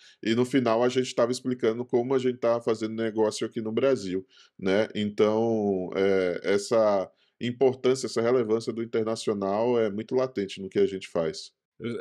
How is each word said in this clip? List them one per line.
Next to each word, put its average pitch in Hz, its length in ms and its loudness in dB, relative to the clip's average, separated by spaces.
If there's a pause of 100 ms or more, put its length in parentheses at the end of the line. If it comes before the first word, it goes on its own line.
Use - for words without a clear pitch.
(240)
E 107 100 2
no 123 120 2
final 120 360 2
a 123 60 4
gente 127 260 0
tava 120 160 2
explicando 123 540 -2
como 123 320 0
a 131 40 4
gente 123 180 0
tava 117 240 0
fazendo 110 340 -2
negócio 110 500 -2
aqui 110 140 -6
no 110 100 -6
Brasil, 110 560 0 (320)
né? 98 380 2
Então, 107 1000 0
é, 95 480 2
essa 101 720 2 (300)
importância, 123 640 0
essa 113 160 -2
relevância 117 500 2
do 113 100 -6
internacional 113 960 -2
é 113 140 2
muito 107 240 -6
latente 127 460 -2
no 95 80 -10
que 101 100 -2
a 98 80 4
gente 95 220 -6
faz. 80 420 -4 (500)